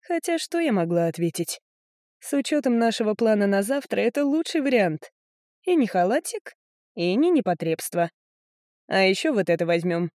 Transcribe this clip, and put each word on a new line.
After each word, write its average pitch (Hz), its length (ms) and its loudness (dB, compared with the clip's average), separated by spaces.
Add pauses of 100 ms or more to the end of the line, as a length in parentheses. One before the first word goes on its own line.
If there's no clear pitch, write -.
Хотя 339 360 -2
что 339 220 -4
я 311 140 0
могла 170 340 0
ответить? 165 540 -4 (580)
С - 140 -8
учетом 277 440 0
нашего 226 360 0
плана 214 340 2
на 196 160 2
завтра 240 380 -4
это 285 240 0
лучший 311 340 -2
вариант. 220 520 0 (520)
И 359 120 0
не 262 120 2
халатик, 214 680 -2 (400)
и 175 200 0
не 320 160 2
непотребство. 170 800 -2 (760)
А 190 160 2
еще 190 300 2
вот 190 160 0
это 170 160 2
возьмем. 170 500 0